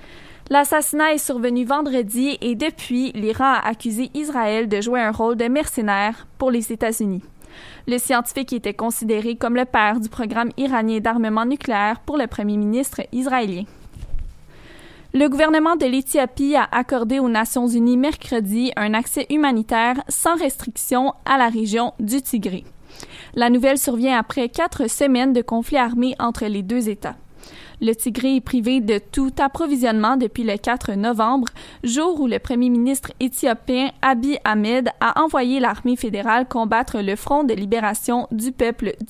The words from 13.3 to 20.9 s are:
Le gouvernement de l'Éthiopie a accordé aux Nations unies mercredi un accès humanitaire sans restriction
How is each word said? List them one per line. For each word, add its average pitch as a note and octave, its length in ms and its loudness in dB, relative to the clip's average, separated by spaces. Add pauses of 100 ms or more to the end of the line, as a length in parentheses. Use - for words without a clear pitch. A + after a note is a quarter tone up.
Le C#4 140 4
gouvernement D#4 480 4
de D4 100 0
l'Éthiopie C4+ 680 0
a B3 160 2
accordé B3 480 0
aux C4 80 2
Nations A#3 400 0
unies A#3 300 4
mercredi A#3+ 800 0
un G#3+ 160 0
accès A#3 360 -2
humanitaire B3 800 2
sans E4+ 300 0
restriction C4+ 760 -2 (120)